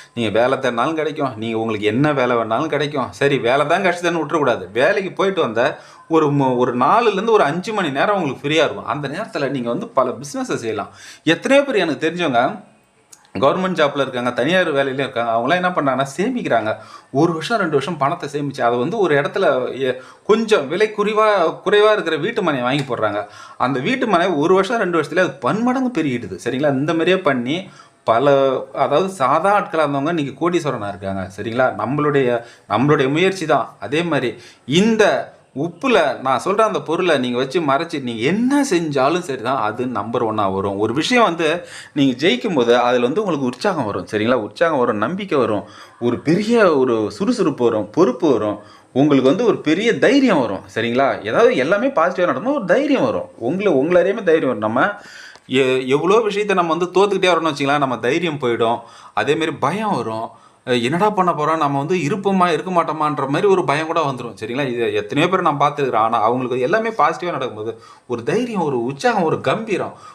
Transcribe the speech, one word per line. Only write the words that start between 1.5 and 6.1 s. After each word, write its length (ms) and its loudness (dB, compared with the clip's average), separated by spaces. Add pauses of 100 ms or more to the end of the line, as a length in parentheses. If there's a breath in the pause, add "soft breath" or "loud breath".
உங்களுக்கு 340 0
என்ன 220 2
வேலை 220 2
வேணாலும் 380 0
கிடைக்கும். 400 -4
சரி, 260 2
வேலை 260 2
தான் 200 0
கிடைச்சதுன்னு 380 -2
விட்டுறக்கூடாது. 500 0
வேலைக்கு 400 0
போயிட்டு 300 0
வந்த 200 0 (460 loud breath)
ஒரு 220 4